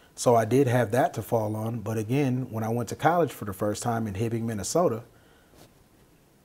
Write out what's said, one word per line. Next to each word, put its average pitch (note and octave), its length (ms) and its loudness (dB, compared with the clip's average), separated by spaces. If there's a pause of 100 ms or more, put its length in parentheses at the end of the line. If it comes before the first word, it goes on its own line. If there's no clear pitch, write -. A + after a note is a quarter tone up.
(140)
so A#2+ 220 4
I A2+ 80 4
did B2 240 4
have A#2 240 2
that C#3 220 2
to A#2 80 -6
fall G#2+ 340 -2
on. A2+ 240 -6
But G#2+ 180 -4
again, B2+ 520 0
when A2 120 -4
I A2 60 -2
went A#2 220 -2
to - 40 -8
college E3 380 2
for - 140 -12
the G2+ 60 -6
first G#2 300 -4
time A#2 240 -2
in G2 80 -6
Hibbing, A2+ 280 -2
Minnesota, A2+ 600 -2 (1400)